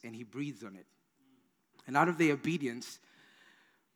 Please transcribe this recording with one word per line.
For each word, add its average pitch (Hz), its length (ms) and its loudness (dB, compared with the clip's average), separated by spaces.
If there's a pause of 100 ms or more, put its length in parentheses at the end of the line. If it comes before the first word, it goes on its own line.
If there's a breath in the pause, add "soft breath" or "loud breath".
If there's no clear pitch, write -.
and 117 100 -12
he 120 100 -12
breathed 117 400 -10
on 98 120 -14
it. 90 100 -20 (1000)
And 131 120 2
out 165 100 6
of 175 80 0
their 156 160 6
obedience, 139 680 -2 (960 soft breath)